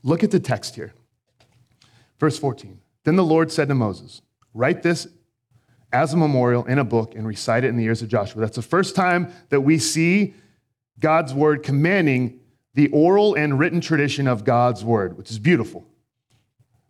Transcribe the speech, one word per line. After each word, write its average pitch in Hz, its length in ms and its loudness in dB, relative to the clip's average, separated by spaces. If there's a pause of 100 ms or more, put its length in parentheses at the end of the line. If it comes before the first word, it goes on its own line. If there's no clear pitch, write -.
Look 160 200 0
at 214 60 0
the 196 100 0
text - 360 -6
here. - 180 -14 (1300)
Verse 151 180 0
fourteen. 104 440 -8 (240)
"Then 156 100 2
the 190 100 4
Lord 160 260 2
said 151 180 -2
to 143 60 0
Moses, 107 460 -4 (320)
'Write 131 300 -2
this 170 240 -2 (840)
as 156 220 0
a 170 40 0
memorial 123 480 2
in 127 120 -2
a 143 60 0
book 110 320 -2
and 110 100 -10
recite 113 380 -2
it 131 60 0
in 117 60 -4
the 117 100 -2
ears 113 180 -2
of 107 60 -12
Joshua.'" 107 300 -4
That's 110 160 -4
the 120 60 -8
first - 340 -2
time 180 380 0 (160)
that 139 120 2
we 151 180 4
see 180 560 0 (640)
God's 156 340 0
word 147 300 2
commanding 143 720 0 (400)
the 143 140 4
oral 190 440 4
and 147 240 0
written 170 240 0
tradition 143 460 -2
of 113 160 0
God's 120 420 0
word, 98 320 0
which 101 140 -18
is 110 80 -10
beautiful. 120 480 0 (1040)